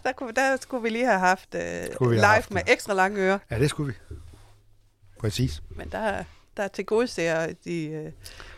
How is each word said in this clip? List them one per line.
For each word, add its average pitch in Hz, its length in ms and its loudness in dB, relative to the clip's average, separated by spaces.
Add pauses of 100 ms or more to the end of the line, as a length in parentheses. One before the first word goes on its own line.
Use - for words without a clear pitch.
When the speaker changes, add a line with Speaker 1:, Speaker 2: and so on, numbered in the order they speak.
Speaker 1:
der 262 80 0
kunne, 262 220 -6
der 269 280 2
skulle 247 220 -6
vi 226 60 0
lige 233 160 0
have 208 140 4
haft, 185 360 2
øh, 170 60 -4 (320)
Speaker 2:
Skulle 123 160 2
vi 117 60 4
have - 0 -
Speaker 1:
live 104 100 6
Speaker 2:
haft, - 260 4
Speaker 1:
med 185 160 0
Speaker 2:
ja. 240 60 8
Speaker 1:
ekstra 214 200 -2
lange 196 260 2
ører. 190 200 2 (120)
Speaker 2:
Ja, 110 80 0
det 147 100 4
skulle 143 240 -4
vi. - 240 -16 (1000)
Præcis. 120 500 -2
Speaker 1:
Men - 200 -12
der, 202 340 -2 (340)
der 202 100 -2
tilgodeser 175 840 0 (120)
de, 170 200 -4
øh, 156 260 -8 (460)